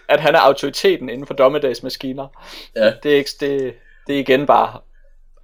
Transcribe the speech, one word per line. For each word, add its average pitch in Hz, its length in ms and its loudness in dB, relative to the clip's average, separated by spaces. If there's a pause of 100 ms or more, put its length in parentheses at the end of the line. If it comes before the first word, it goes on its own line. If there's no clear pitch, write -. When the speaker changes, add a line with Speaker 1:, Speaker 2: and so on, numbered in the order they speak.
Speaker 1:
at 147 100 4
han 156 160 2
er 160 40 6
autoriteten 139 720 2
inden 131 180 -10
for - 60 -10
dommedagsmaskiner. 135 920 -2 (480)
Speaker 2:
Ja. 110 160 0 (120)
Speaker 1:
Det 147 100 2
er 143 40 6
ikke, 139 120 -4 (100)
det, 139 340 -4 (340)
det 143 80 -2
er 139 40 -2
igen 135 260 2
bare - 340 2 (640)